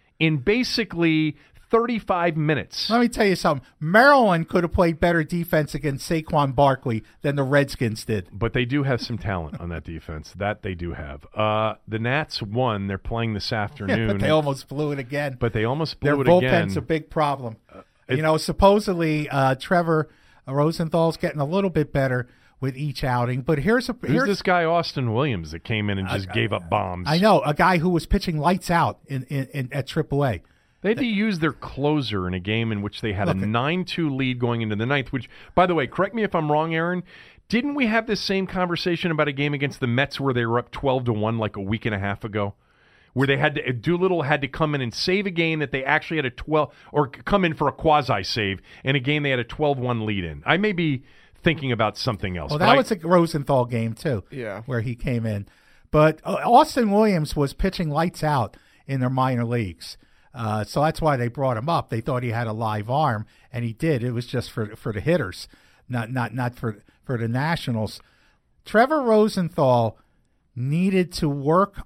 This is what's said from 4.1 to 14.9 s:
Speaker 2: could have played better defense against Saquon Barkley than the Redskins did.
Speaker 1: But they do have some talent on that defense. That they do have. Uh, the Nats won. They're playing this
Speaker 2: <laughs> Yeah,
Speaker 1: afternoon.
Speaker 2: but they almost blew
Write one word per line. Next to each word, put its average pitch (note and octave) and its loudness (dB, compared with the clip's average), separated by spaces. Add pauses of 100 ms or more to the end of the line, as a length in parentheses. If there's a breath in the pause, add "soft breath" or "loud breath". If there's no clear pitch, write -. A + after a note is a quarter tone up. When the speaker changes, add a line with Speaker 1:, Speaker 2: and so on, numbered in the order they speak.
Speaker 2:
could F3+ 2
have E3 0
played E3+ 2
better E3+ 4
defense E3 0
against C#3 -4
Saquon D3+ 0
Barkley C3 2 (200 soft breath)
than C#3+ 0
the C#3 2
Redskins C3 0
did. G#2 -2
Speaker 1:
But G#2+ -4
they C3 2
do C#3 0
have C3+ 0
some A#2 -6
talent F2 -4
on E2+ -10
that E2 -8
defense. D#2+ -12
That G#2 -4
they F#2+ -6
do E2+ -8
have. C#2 -12 (100)
Uh, G#2+ 0 (120)
the A2 -6
Nats C3 -4
won. G#2+ -2
They're G2 -4
playing A#2 -4
this - -6
Speaker 2:
<laughs> - -
Yeah, A2 -2
Speaker 1:
afternoon. A2 -2
Speaker 2:
but G2+ 0
they C#3+ 2
almost D3 0
blew D3 -4